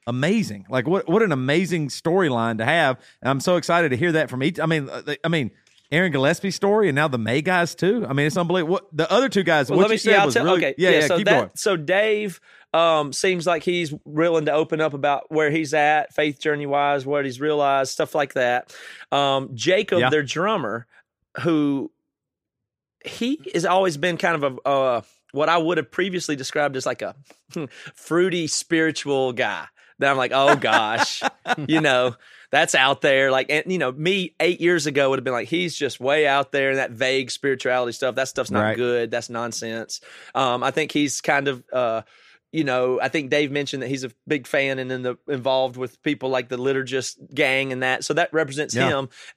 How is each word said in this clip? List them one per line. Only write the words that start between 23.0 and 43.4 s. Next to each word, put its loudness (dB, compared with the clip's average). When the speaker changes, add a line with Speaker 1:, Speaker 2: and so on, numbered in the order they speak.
Speaker 2:
he -4
has -2
always 2
been -2
kind -2
of -2
a, -2
uh, 2
what 0
I 4
would 0
have -4
previously -4
described -2
as, -6
like, -4
a -8
<laughs> -8
fruity 0
spiritual 0
guy. -4
That 2
I'm 2
like, -2
"Oh 4
gosh, 0
Speaker 1:
<laughs> -4
Speaker 2:
you 2
know, 2
that's 2
out 4
there." 4
Like, 0
and, 0
you 0
know, -2
me -2
eight 0
years 2
ago 2
would 0
have -6
been -2
like, -4
"He's -4
just -4
way 2
out 2
there 0
in 0
that -2
vague -2
spirituality -2
stuff. -4
That -2
stuff's -6
not 0
Speaker 1:
Right. 0
Speaker 2:
good. 0
That's -4
nonsense." -8
Um, 0
I 0
think -2
he's 0
kind 0
of, -4
uh, -2
you -2
know, 0
I -2
think -4
Dave 0